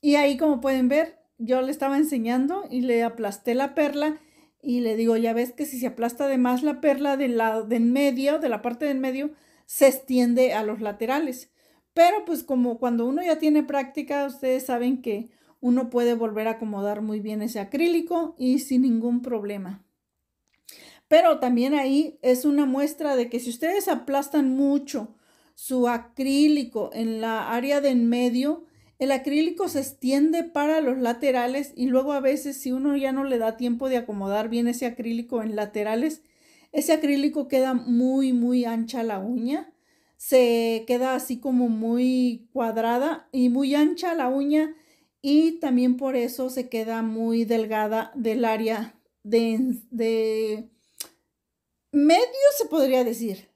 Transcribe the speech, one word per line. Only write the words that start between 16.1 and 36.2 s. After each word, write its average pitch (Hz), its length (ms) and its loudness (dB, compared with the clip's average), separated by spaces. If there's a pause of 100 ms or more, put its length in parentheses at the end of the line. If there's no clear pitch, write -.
volver 220 320 -4
a 226 60 -2
acomodar 208 500 -6
muy 214 180 -4
bien 214 220 -6
ese 220 160 -6
acrílico 330 800 -2
y 254 220 2
sin 254 220 0
ningún 240 400 0
problema. 202 640 -8 (1200)
Pero 330 320 6
también 247 340 2
ahí 277 480 0
es 254 220 2
una 285 220 4
muestra 285 500 -2
de 247 120 0
que 240 120 -4
si 240 100 -8
ustedes 370 380 -2
aplastan 277 640 0
mucho 277 680 -2 (380)
su 247 340 0
acrílico 269 1040 0
en 226 260 -4
la 226 320 -4
área 277 300 0
de 277 80 4
en 240 180 4
medio, 247 560 0 (340)
el 269 140 0
acrílico 311 560 0
se 277 120 -2
extiende 285 640 0
para 311 360 0
los 262 180 0
laterales 254 760 0
y 247 120 -2
luego 262 260 2
a 277 80 -2
veces, 277 360 -2
si 262 140 -6
uno 269 260 0
ya 269 160 -2
no 269 120 -2
le 262 140 -2
da 220 180 -2
tiempo 240 320 -2
de 254 80 0
acomodar 214 520 -4
bien 233 200 0
ese 240 180 -4
acrílico 233 560 -6
en 214 140 -4
laterales, 214 640 -2 (480)